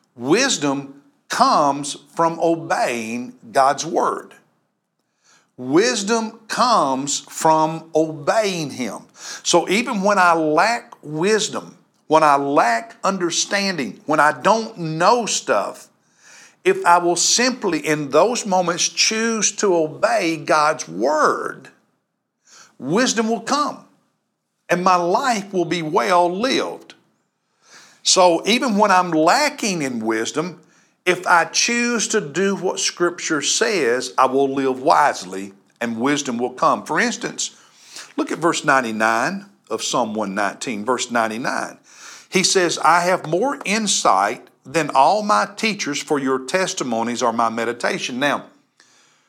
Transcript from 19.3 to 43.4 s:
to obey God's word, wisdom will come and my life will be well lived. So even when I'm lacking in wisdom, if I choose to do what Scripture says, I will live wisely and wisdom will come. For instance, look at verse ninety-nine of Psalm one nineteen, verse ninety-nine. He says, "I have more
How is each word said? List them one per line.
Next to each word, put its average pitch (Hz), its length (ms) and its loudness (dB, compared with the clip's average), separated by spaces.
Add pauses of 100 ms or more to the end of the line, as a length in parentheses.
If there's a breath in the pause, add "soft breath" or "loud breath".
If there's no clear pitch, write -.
to 190 200 2
obey 165 600 0
God's 156 500 0
word, 214 800 -2 (1080 soft breath)
wisdom 220 500 0
will 226 140 -4
come - 420 -4 (880)
and 180 120 0
my 185 140 4
life 196 560 0
will 175 140 0
be 165 160 -2
well 175 520 2
lived. 208 600 -4 (1080 soft breath)
So 175 440 4
even 226 320 2
when 208 120 4
I'm 180 200 2
lacking 190 720 0
in 123 180 -4
wisdom, 113 600 -4 (440 soft breath)
if 180 220 0
I 170 200 4
choose 240 640 0
to 220 120 0
do 175 340 -2
what 175 240 -4
Scripture 170 640 -2
says, 139 720 0
I 131 100 6
will 135 280 2
live 135 260 -2
wisely 104 720 0 (280)
and 117 200 -4
wisdom 135 380 -2
will 120 140 -2
come. 120 340 0
For 160 140 -2
instance, - 560 -6 (600 loud breath)
look 294 140 -4
at - 80 -6
verse 156 260 -2
ninety-nine 123 800 0 (220)
of 113 140 -6
Psalm 113 320 -2
one 101 220 -6
nineteen, 104 480 -4
verse 117 260 -2
ninety-nine. 110 680 -4 (500 loud breath)
He 185 160 0
says, 175 340 2
"I 165 220 4
have 175 260 0
more 240 380 -2